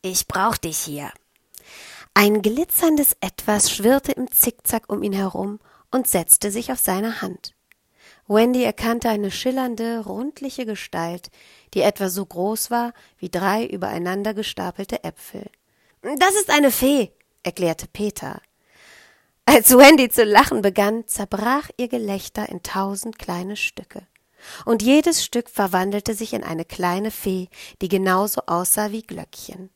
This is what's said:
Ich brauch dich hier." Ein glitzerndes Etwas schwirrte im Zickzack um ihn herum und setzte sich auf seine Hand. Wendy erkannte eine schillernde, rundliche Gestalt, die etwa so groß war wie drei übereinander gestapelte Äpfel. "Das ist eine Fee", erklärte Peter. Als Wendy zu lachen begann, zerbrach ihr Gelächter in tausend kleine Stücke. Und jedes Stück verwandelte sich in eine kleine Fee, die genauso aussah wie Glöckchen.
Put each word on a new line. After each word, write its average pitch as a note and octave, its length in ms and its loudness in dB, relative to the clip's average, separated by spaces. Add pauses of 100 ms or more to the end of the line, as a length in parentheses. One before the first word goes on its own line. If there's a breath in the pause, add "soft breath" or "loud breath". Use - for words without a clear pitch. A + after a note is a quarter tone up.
Ich F#3 240 -4
brauch G3 300 0
dich D#3+ 220 -6
hier." D3 340 -8 (1000 loud breath)
Ein G#3 280 2
glitzerndes C#4+ 760 0
Etwas - 500 -2
schwirrte C4 420 0
im B3 180 -6
Zickzack - 580 -2
um G#3 140 -4
ihn G3+ 100 -2
herum G3 480 -4 (300 soft breath)
und B3+ 180 0
setzte F#3+ 420 2
sich A#3 220 -6
auf B3 80 -6
seine G#3+ 420 -2
Hand. - 320 -12 (760 soft breath)
Wendy A#3+ 340 4
erkannte A#3 460 -2
eine G#3 240 -2
schillernde, A#3 760 -4
rundliche B3+ 580 -8
Gestalt, F3 680 -8 (440 soft breath)
die G3+ 60 0
etwa G3+ 280 2
so F#3+ 160 -6
groß G3 460 -6
war A#3+ 220 -2 (260 soft breath)
wie F3+ 100 -12
drei G3 380 -2
übereinander F#3+ 680 -6
gestapelte F#3+ 680 -8
Äpfel. G3 480 -14 (520)
"Das F4+ 340 2
ist G4+ 120 0
eine C#4+ 220 4
Fee", C4 400 2 (320)
erklärte F3 460 -4
Peter. - 520 -8 (1040 soft breath)
Als B3+ 300 8
Wendy C4+ 340 12
zu A#3+ 120 4
lachen G#3 400 4
begann, G#3 460 0
zerbrach G#3+ 680 -4
ihr A#3+ 120 -4
Gelächter G#3 600 -6
in F#3 140 -12
tausend G3 560 -6
kleine F#3 380 -8
Stücke. - 500 -10 (580 loud breath)
Und A3+ 180 0
jedes D4+ 420 4
Stück - 260 -4
verwandelte G3 640 -2
sich G#3+ 180 -8
in - 120 -6
eine D#3+ 200 -6
kleine F#3 460 -4
Fee, F#3 380 -4 (340 loud breath)
die F#3+ 60 -4
genauso F#3+ 580 2
aussah F#3+ 460 0
wie A3 100 -8
Glöckchen. - 720 -16